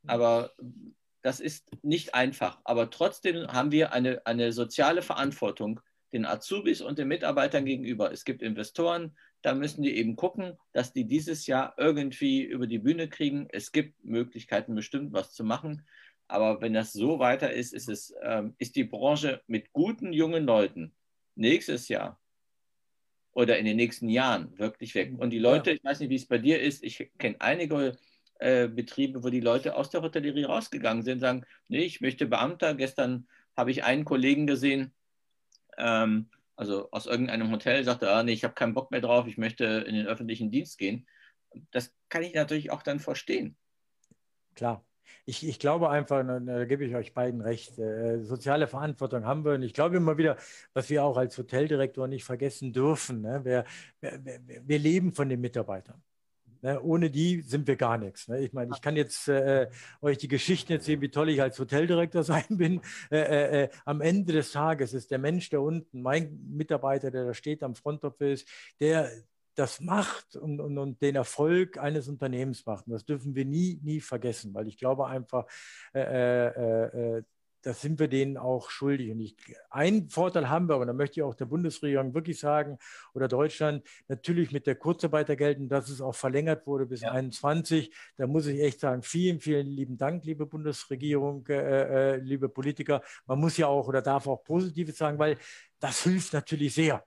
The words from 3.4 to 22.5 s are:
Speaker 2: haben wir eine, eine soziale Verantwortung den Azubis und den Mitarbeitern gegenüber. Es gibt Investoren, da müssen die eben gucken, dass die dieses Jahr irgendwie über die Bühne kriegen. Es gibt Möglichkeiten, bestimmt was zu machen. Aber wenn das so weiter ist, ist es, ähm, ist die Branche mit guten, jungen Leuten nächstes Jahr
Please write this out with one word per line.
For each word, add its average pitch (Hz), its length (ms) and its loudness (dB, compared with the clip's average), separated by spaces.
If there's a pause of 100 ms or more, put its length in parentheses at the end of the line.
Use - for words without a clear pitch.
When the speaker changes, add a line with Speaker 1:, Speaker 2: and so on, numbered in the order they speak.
Speaker 2:
haben 131 240 0
wir 156 220 4
eine, 127 320 0
eine 117 280 2
soziale 139 480 2
Verantwortung 110 800 -4 (320)
den 113 120 -2
Azubis - 560 0
und 143 160 -6
den 139 100 -2
Mitarbeitern 143 580 2
gegenüber. 123 460 -2
Es - 140 -12
gibt 120 160 -6
Investoren, 165 760 -2 (260)
da 135 120 2
müssen 147 300 -2
die 139 120 0
eben 110 200 0
gucken, 180 420 -4 (160)
dass 127 180 -2
die 127 140 -2
dieses 151 400 -2
Jahr 135 320 0
irgendwie 139 640 2
über 123 240 -4
die 113 120 -2
Bühne 156 300 0
kriegen. 143 420 -2
Es - 200 -8
gibt 151 320 -2
Möglichkeiten, 113 720 -2
bestimmt 139 380 -6
was - 200 -4
zu 113 100 -8
machen. 147 420 -4 (420)
Aber 107 340 2
wenn 113 120 0
das 110 200 0
so 131 260 0
weiter 131 340 4
ist, 123 200 -4
ist - 160 -10
es, - 240 -10 (100)
ähm, 113 340 -2
ist - 180 -8
die 139 100 2
Branche 139 640 0
mit 110 260 -4
guten, 180 400 0
jungen 160 320 2
Leuten 98 500 2 (400)
nächstes 123 540 2
Jahr - 300 -4 (1120)